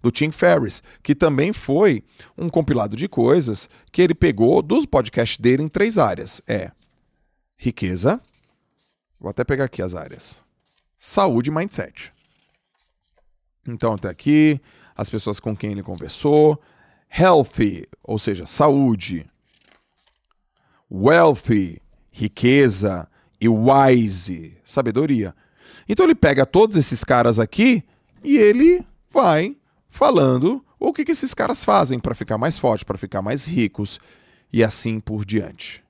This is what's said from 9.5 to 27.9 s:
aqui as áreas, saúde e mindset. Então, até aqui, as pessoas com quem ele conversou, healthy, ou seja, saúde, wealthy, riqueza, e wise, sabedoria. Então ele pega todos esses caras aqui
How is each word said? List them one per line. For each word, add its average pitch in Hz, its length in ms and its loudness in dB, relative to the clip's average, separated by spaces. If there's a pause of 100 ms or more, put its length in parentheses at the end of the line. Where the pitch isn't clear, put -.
aqui - 160 -8
as 90 140 -8
áreas, - 480 -16 (560)
saúde 135 500 -2
e 151 60 -6
mindset. 160 580 -10 (1500)
Então, 113 280 -4
até 95 140 -8
aqui, 151 520 2 (340)
as - 140 -8
pessoas 104 320 -8
com 107 160 -8
quem 107 140 -8
ele 101 120 -10
conversou, 147 760 0 (480)
healthy, 123 800 0 (140)
ou 107 160 -6
seja, 95 260 -6
saúde, 120 800 0 (1700)
wealthy, 113 880 2 (300)
riqueza, 107 1000 0 (320)
e 110 80 2
wise, 110 1160 2
sabedoria. 120 720 -2 (540)
Então 277 160 2
ele 330 100 4
pega 139 300 2
todos 208 320 2
esses 135 260 0
caras 120 380 2
aqui 214 420 2 (400)